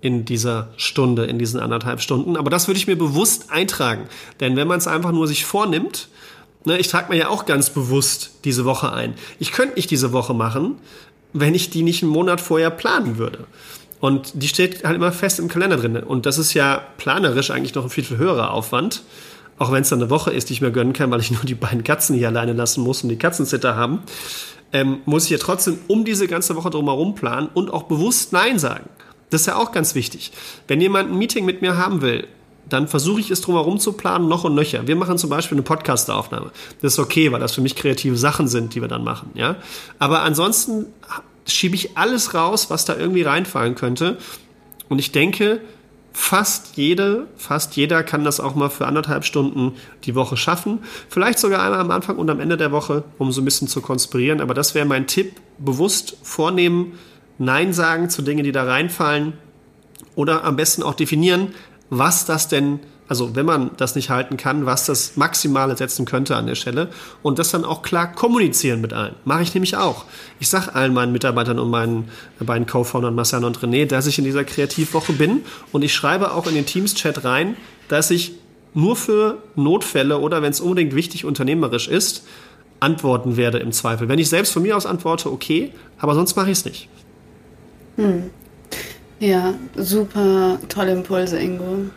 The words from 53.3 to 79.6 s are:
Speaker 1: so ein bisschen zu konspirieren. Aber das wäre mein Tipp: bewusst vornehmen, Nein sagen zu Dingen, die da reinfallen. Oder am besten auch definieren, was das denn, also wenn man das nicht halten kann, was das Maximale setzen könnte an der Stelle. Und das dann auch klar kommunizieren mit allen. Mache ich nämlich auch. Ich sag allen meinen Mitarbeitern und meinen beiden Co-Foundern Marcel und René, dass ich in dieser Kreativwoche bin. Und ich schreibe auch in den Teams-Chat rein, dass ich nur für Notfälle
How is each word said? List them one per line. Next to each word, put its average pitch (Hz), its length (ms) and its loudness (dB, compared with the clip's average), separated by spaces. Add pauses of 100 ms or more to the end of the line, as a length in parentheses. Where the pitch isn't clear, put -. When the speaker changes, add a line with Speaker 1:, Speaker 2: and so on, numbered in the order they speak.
Speaker 1:
so 131 80 -2
ein 135 60 2
bisschen 135 220 0
zu - 120 -4
konspirieren. 131 600 0
Aber 127 140 -2
das 143 200 0
wäre 147 120 2
mein 135 200 2
Tipp: 190 300 -2 (220)
bewusst 143 640 -2
vornehmen, 175 760 0 (400)
Nein 139 340 2
sagen 170 380 2
zu 165 120 -4
Dingen, 147 220 0
die 143 80 0
da 131 120 0
reinfallen. 147 680 0 (840)
Oder 156 280 2
am 147 120 2
besten 156 260 0
auch 143 120 -2
definieren, 180 600 2 (340)
was 139 380 2
das 156 220 0
denn, 143 320 2 (280)
also 120 280 -2
wenn 143 100 2
man 143 320 2
das 127 160 -2
nicht 135 160 -2
halten 127 260 0
kann, 135 300 0
was 131 200 0
das - 300 -2
Maximale 135 600 2
setzen 127 280 -4
könnte 135 320 0
an 113 120 -2
der 123 80 -4
Stelle. 139 320 -4 (340)
Und 143 160 0
das 170 140 0
dann 165 120 0
auch 156 180 -6
klar 170 300 0
kommunizieren 175 680 2
mit 113 120 -4
allen. 110 220 -6 (100)
Mache 151 180 0
ich 170 120 -2
nämlich 185 220 0
auch. 185 280 -2 (360)
Ich - 80 -2
sag 185 260 0
allen 131 180 4
meinen 120 200 2
Mitarbeitern 120 480 0
und 117 100 0
meinen 113 400 0 (300)
beiden 117 260 0
Co-Foundern 120 480 0
Marcel 120 300 0
und 117 160 -2
René, 127 260 2
dass 135 220 2
ich 139 100 0
in 143 60 2
dieser 139 200 0
Kreativwoche 156 720 -2
bin. 175 280 2 (300)
Und 143 100 2
ich 147 120 2
schreibe 170 400 2
auch 165 140 -2
in 160 80 0
den 147 100 0
Teams-Chat 160 580 -2
rein, 151 320 0 (300)
dass 160 240 2
ich 170 220 0 (420)
nur 185 220 2
für 214 420 2 (160)
Notfälle 147 640 2